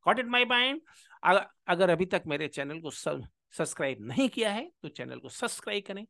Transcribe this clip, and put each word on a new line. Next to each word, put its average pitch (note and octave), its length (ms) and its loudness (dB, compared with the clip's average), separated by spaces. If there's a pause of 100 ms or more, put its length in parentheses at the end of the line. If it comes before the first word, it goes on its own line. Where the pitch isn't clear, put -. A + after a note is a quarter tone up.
Got A3 160 4
it, A#3+ 120 -4
my B3 100 6
fine? B3+ 360 2 (420)
अ-, F#3+ 240 6 (200)
अगर F3+ 240 4
अभी E3+ 160 4
तक F3+ 200 0
मेरे D3 220 -2
चैनल D3 320 -8
को D#3 100 -8
सब C#3+ 360 -6 (260)
सब्सक्राइब C#3+ 480 -4
नहीं C3 280 0
किया A3 240 0
है, C4+ 180 -6 (120)
तो D#3 60 -10
चैनल B2+ 300 -12
को B2 100 -16
सब्सक्राइब G#3 580 -6
करें G3+ 240 -12